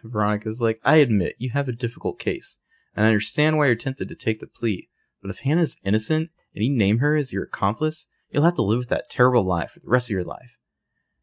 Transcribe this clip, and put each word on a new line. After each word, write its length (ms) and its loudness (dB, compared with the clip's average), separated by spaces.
Veronica's 580 -2
like, 240 0
"I 120 4
admit 420 4
you 120 -4
have 180 -2
a 40 -4
difficult 460 -6
case, 400 -6
and 120 0
I 20 6
understand 480 2
why 100 2
you're 100 4
tempted 320 -6
to 60 -12
take 260 -4
the 60 -12
plea, 420 -4
but 100 -8
if 100 -8
Hannah's 440 0
innocent 460 0
and 100 -2
you 60 0
name 280 2
her 180 2
as 160 -4
your 120 -4
accomplice, 640 -4
you'll 140 0
have 120 4
to 60 0
live 160 2
with 100 -6
that 220 -4
terrible 340 4
lie 220 0
for 140 -20
the 80 -20
rest 180 2
of 40 -10
your 140 -2
life." 340 -14